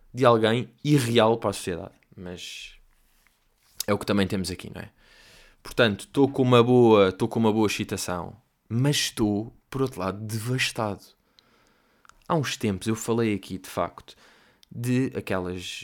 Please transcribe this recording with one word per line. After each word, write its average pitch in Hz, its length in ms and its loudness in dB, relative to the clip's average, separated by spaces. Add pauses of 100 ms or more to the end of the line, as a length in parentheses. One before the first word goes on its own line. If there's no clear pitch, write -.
(140)
de 123 120 2
alguém 113 440 4 (140)
irreal 117 540 4
para 107 140 -2
a - 20 -4
sociedade. 90 400 -8 (200)
Mas - 600 -14 (1120)
é 104 60 2
o 101 40 0
que - 80 -6
também 101 220 2
temos 92 240 -4
aqui, - 240 -12
não 87 60 -12
é? 98 80 -14 (720)
Portanto, 107 380 0
estou 139 260 0
com 139 140 -2
uma 123 200 6
boa, 117 460 6
estou 101 200 -2
com 113 120 -4
uma 110 140 2
boa 110 140 2
excitação, 92 680 -6 (320)
mas 135 300 0
estou, 107 580 -2 (140)
por 131 120 -4
outro 123 200 -4
lado, 95 240 -4
devastado. 110 800 -4 (1200)
Há 175 80 0
uns 139 220 -2
tempos 98 300 -4
eu 110 80 0
falei 113 380 -2
aqui, 95 240 -8
de - 120 -14
facto, - 440 -8 (600)
de 123 440 -2
aquelas 92 680 -6